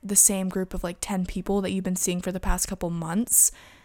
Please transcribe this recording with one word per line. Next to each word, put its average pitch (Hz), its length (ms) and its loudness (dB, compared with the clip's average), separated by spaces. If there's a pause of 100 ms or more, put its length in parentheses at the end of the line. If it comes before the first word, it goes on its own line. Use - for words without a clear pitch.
the 202 140 -4
same 190 320 4
group 185 260 -4
of, 185 80 -4
like, 175 180 -6
ten 190 260 -2
people 196 340 -2
that 190 100 -2
you've 190 140 -2
been 185 100 -2
seeing 180 260 -2
for 180 120 -4
the 185 80 -6
past 185 260 2
couple 180 240 -4
months, 170 600 2 (320)